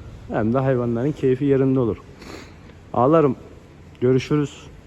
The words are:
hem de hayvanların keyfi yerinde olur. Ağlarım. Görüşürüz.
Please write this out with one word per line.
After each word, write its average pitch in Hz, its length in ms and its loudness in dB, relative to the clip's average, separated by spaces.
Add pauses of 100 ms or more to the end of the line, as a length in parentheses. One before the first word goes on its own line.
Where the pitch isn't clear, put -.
(280)
hem 113 260 -2
de 135 40 0
hayvanların 123 540 0
keyfi 135 340 0
yerinde 135 340 2
olur. 107 180 0 (960)
Ağlarım. 139 420 4 (640)
Görüşürüz. 135 680 0 (200)